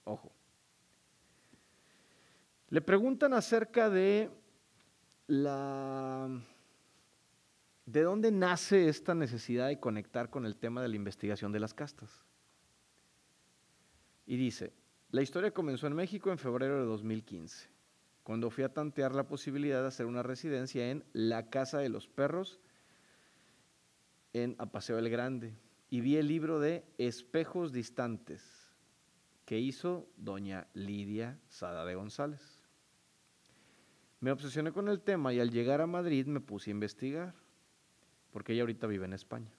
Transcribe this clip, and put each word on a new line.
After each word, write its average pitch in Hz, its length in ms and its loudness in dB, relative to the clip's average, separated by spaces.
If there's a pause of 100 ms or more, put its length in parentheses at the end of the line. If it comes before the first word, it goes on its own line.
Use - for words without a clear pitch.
Ojo. - 300 -10 (2250)
Le 156 120 4
preguntan 254 520 6
acerca 220 560 4
de 202 400 4 (1000)
la, 135 1000 -2 (1600)
de 147 180 4
dónde 214 280 4
nace 180 580 6
esta 165 260 0
necesidad 123 520 0
de 147 120 -2
conectar 117 500 -2
con 127 160 -4
el 104 120 -4
tema 120 240 -4
de 123 80 -2
la 107 60 -2
investigación 101 560 -4
de 104 80 -2
las 110 140 -4
castas. - 500 -12 (2000)
Y 127 100 -2
dice, 123 380 -2 (380)
"La 131 100 4
historia 180 300 0
comenzó 147 360 -2
en 143 80 -2
México 190 340 -2
en 180 80 0
febrero 135 420 0
de 127 60 2
dos 107 180 -2
mil 110 200 -2
quince, - 460 -14 (540)
cuando 113 260 -2
fui 131 160 -2
a 131 80 -4
tantear 143 420 -2
la 139 120 0
posibilidad 143 540 -2
de 131 60 0
hacer 127 180 -4
una 120 180 -4
residencia 127 680 -4
en 147 220 -6
La 113 360 0
Casa 135 300 -2
de 143 80 0
los 107 220 -6
Perros, 156 500 -2 (1700)
en 120 260 -2
Apaseo 113 400 -4
el 117 100 0
Grande, 120 480 -4 (320)
y 123 120 0
vi 143 160 4
el 151 100 4
libro 156 320 0
de 165 260 0 (120)
Espejos 156 720 -2
Distantes, - 1040 -6 (680)
que 113 140 0
hizo 160 580 -2
doña 98 560 -8
Lidia 104 720 -6
Sada 87 380 -8
de 90 100 -4
González. 139 640 -8 (1600)
Me 131 120 0
obsesioné 143 400 -2
con 202 180 -2
el 202 100 2
tema 165 340 2
y 123 60 4
al 120 120 4
llegar 120 280 2
a 165 80 2
Madrid 170 400 0
me 143 140 -2
puse 101 280 -8
a - 20 -2
investigar, 135 640 -4 (960)
porque 107 220 -4
ella 117 100 2
ahorita 113 240 -2
vive 98 180 -2
en 92 80 -6
España. 113 460 -10